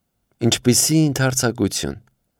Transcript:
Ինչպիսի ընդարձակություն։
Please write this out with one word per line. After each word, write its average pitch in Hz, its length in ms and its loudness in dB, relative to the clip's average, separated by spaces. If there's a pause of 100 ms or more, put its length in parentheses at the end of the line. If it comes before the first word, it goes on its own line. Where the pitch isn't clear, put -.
(400)
Ինչպիսի 120 600 2
ընդարձակություն։ 123 920 -2 (440)